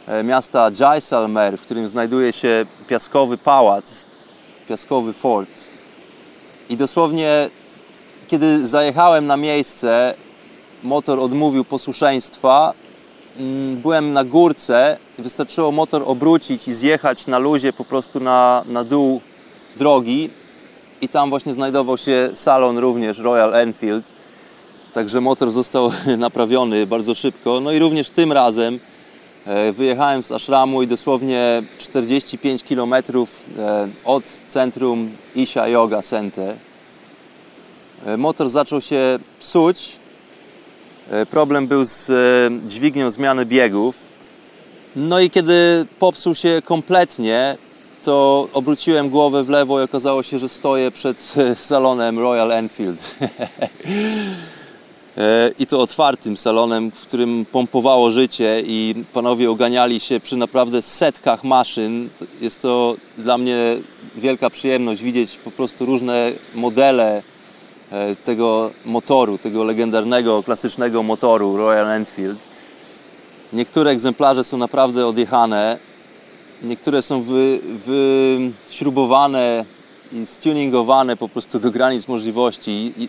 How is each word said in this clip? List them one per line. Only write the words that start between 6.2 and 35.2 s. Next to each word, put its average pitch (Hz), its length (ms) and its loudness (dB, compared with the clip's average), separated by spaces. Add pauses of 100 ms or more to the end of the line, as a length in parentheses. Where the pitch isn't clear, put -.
I 120 60 -4
dosłownie, 151 760 0 (800)
kiedy 151 380 2
zajechałem 147 600 4
na 143 100 2
miejsce, 131 800 0 (680)
motor 135 360 -2
odmówił 135 440 0
posłuszeństwa. 139 1080 0 (640)
Mm, 135 380 -6
byłem 151 360 0
na 139 120 2
górce 143 720 2 (220)
i 123 40 -12
wystarczyło 143 500 -2
motor 156 340 0
obrócić 139 640 0
i 123 60 -4
zjechać 135 520 0
na 131 120 0
luzie 135 340 0
po 120 120 -12
prostu 131 360 -6
na, 123 460 4
na 120 180 -4
dół 131 360 0 (560)
drogi. 135 540 2 (720)
I 135 80 -4
tam 143 220 0
właśnie 139 220 -4
znajdował 131 460 -2
się 127 360 0
salon 127 440 2
również 120 400 -2
Royal 113 360 2
Enfield. 113 680 -2 (720)
Także 113 260 -2
motor 131 300 2
został 123 420 0 (120)
<laughs> 127 140 2
naprawiony 117 680 0
bardzo 113 280 -2
szybko. 123 460 -4
No 143 120 -4
i 156 60 2
również 156 320 0
tym 165 220 2
razem, 120 460 2 (680)
e, 104 260 0
wyjechałem 131 520 0
z - 80 -10
ashramu 135 500 2
i 123 40 2
dosłownie 123 760 0 (160)
czterdzieści 131 600 -2
pięć 131 260 -4
kilometrów, 123 640 -2 (300)
e, 104 300 -2 (160)
od 131 200 0 (240)
centrum 123 600 -2 (240)